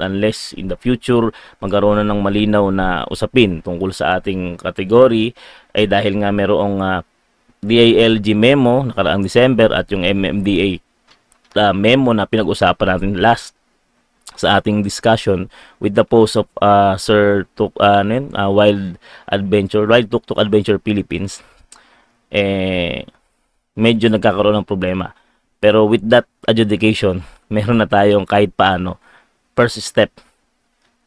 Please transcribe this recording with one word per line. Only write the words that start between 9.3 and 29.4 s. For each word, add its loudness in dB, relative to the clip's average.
at -2
yung -4
M -2
M -4
D -2
A, 0
ah, -2
memo 2
na 0
pinag-usapan 0
natin -4
last 0
sa 2
ating -2
discussion -2
with -2
the 2
post 2
of, -2
ah, 4
Sir 0
Tuk-, -4
ah, 4
ano -4
yun? -4
Ah, -2
Wild 0
Adventure, -2
Wild 2
Tuk -4
Tuk -6
Adventure 0
Philippines, -6
eh, -2
medyo 2
nagkakaroon 0
ng -12
problema. -4
Pero 4
with 0
that 2
adjudication, 0
meron 0
na -2
tayong 2
kahit 0
paano -2